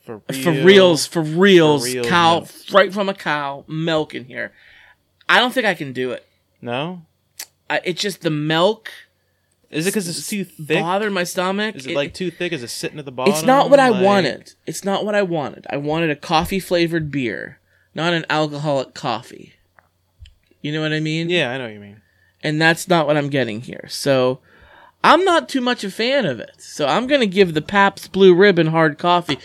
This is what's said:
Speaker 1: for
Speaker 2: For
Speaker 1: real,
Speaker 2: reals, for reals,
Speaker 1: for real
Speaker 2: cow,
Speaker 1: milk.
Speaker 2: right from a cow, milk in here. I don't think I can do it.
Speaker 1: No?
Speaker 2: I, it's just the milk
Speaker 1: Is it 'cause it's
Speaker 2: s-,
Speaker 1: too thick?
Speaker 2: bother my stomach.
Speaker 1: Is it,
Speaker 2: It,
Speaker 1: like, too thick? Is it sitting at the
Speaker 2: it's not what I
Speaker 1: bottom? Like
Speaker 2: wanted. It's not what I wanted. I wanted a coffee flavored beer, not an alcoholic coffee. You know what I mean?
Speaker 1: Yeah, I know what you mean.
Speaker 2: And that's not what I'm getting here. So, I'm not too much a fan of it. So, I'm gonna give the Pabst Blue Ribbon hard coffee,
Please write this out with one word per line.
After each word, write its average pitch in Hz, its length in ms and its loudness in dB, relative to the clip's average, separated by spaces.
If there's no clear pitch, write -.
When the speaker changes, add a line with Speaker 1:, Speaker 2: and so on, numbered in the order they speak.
Speaker 1:
for 110 160 -16
Speaker 2:
For 135 200 -2
Speaker 1:
real, 139 120 0
Speaker 2:
reals, 185 440 6
for 170 160 -4
reals, 156 640 4
Speaker 1:
for 127 80 -6
real 123 80 -4
Speaker 2:
cow, 170 360 4
Speaker 1:
milk. - 100 -16
Speaker 2:
right 196 220 2
from 196 160 -4
a 196 60 -4
cow, 143 520 -6
milk 156 460 -4
in 123 120 -12
here. 120 280 -12
I 185 120 4
don't 240 140 0
think 254 120 -2
I 190 80 0
can 147 180 -8
do 127 200 -6
it. - 140 -12
Speaker 1:
No? 147 400 -8
Speaker 2:
I, 147 140 -2
it's 170 180 -6
just 202 200 -8
the 170 80 -2
milk 160 600 -2
Speaker 1:
Is 160 160 -4
it 196 60 -4
'cause 190 140 -2
it's 160 120 -8
Speaker 2:
s-, - 80 -12
Speaker 1:
too 202 180 -6
thick? 160 360 -4
Speaker 2:
bother 196 280 -2
my 185 140 -4
stomach. 190 520 -4
Speaker 1:
Is 131 120 -14
it, - 40 -8
Speaker 2:
It, - 40 -4
Speaker 1:
like, 143 180 -4
too 185 180 -6
thick? 175 220 -8
Is 139 100 -8
it 113 60 -12
sitting - 300 -10
at 135 60 0
the 135 80 -4
Speaker 2:
it's 156 180 2
not 254 280 4
what 277 80 8
I 262 100 4
Speaker 1:
bottom? 190 140 0
Like - 20 4
Speaker 2:
wanted. 190 480 0
It's - 180 -10
not 185 180 -4
what 208 120 -4
I 202 80 2
wanted. 160 460 -6
I 139 80 -6
wanted 151 340 -2
a 143 40 -4
coffee 175 440 -2
flavored 170 520 -2
beer, 117 480 -8
not 170 180 -2
an 165 160 -4
alcoholic 147 640 -2
coffee. - 600 -10
You 147 120 -8
know 156 80 -4
what 156 120 -2
I 156 60 -2
mean? 156 300 -4
Speaker 1:
Yeah, 156 220 0
I 131 60 -6
know 127 80 -8
what 107 80 -12
you 104 60 -18
mean. 101 220 -20
Speaker 2:
And 151 180 -2
that's 165 260 2
not 170 200 2
what 151 100 2
I'm 143 120 -2
getting 120 320 -2
here. - 280 -16
So, 131 500 0
I'm 311 200 6
not 339 240 2
too 269 140 -4
much 247 220 -4
a 196 80 -6
fan 247 340 -2
of 123 140 -4
it. - 200 -16
So, - 280 -6
I'm 190 180 0
gonna 262 220 2
give 180 260 2
the 151 80 -2
Pabst 196 500 0
Blue 190 220 8
Ribbon 170 340 6
hard 160 300 2
coffee, 175 480 0